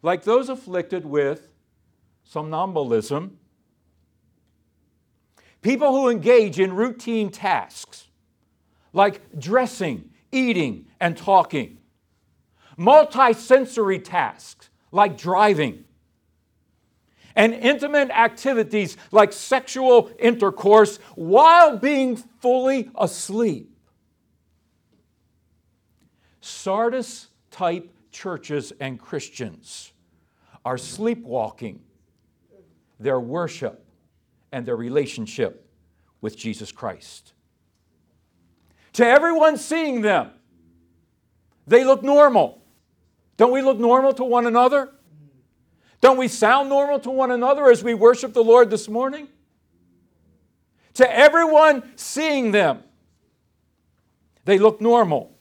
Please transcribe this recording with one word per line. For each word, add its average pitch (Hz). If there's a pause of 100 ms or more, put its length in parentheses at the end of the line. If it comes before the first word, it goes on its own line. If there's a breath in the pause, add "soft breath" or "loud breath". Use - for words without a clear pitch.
Like 170
those 240
afflicted 185
with 147 (720)
somnambulism, 156 (2250)
people 269
who 262
engage 214
in 190
routine 226
tasks - (880)
like 196
dressing, 180 (180)
eating, 185 (120)
and 170
talking, 175 (960 soft breath)
multisensory 240
tasks - (220)
like 190
driving, 170 (1500 soft breath)
and 226
intimate 277
activities 220 (140)
like 202
sexual 262
intercourse 208 (180 soft breath)
while 285
being 262
fully 254
asleep. 196 (2750)
Sardis-type 202 (180)
churches 151
and 131
Christians - (720)
are 123
sleepwalking 127 (1120)
their 127
worship 139 (680)
and 123
their 120
relationship 117 (520)
with 110
Jesus 107
Christ. - (1600)
To 233
everyone 311
seeing 302
them, 202 (1400)
they 233
look 262
normal. 269 (720)
Don't 247
we 269
look 269
normal 254
to 262
one 240
another? 254 (1040)
Don't 262
we 254
sound 269
normal 285
to 240
one 262
another 262
as 233
we 233
worship 233
the 233
Lord 233
this 208
morning? 269 (1700)
To 254
everyone 302
seeing 277
them, 165 (1600)
they 196
look 214
normal. 208